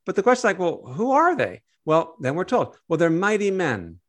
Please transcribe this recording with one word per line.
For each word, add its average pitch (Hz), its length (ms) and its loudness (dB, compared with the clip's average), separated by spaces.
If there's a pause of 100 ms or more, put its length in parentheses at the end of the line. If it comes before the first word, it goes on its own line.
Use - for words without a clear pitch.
but 190 100 -6
the 202 60 0
question's 247 220 2
like, 190 160 0
"Well, 170 240 -2 (100)
who 226 180 -2
are 330 240 4
they?" 98 280 -4 (220)
Well, 156 340 0
then 135 160 -2
we're 180 80 -2
told, 180 340 -2 (100)
"Well, 165 100 -2
they're 165 120 2
mighty 202 400 0
men." 110 600 -4